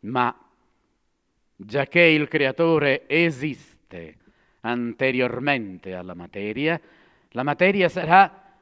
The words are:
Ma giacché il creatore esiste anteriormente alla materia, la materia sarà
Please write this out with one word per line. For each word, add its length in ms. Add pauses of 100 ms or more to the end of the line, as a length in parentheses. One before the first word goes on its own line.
Ma 340 (1200)
giacché 440
il 280
creatore 760
esiste 1080 (440)
anteriormente 1300
alla 220
materia, 680 (500)
la 120
materia 460
sarà 720